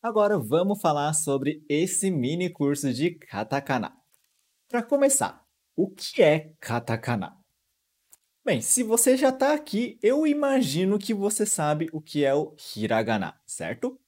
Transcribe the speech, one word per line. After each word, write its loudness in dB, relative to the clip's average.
Agora 4
vamos 0
falar 2
sobre -2
esse 0
mini 0
curso 0
de 0
katakana. -4
Pra -2
começar, 0
o 0
que -10
é 0
katakana? -6
Bem, 0
se 0
você 4
já 4
tá 2
aqui, -4
eu 4
imagino 2
que -4
você -2
sabe 0
o -8
que -2
é 4
o -2
hiragana, 0
certo? -8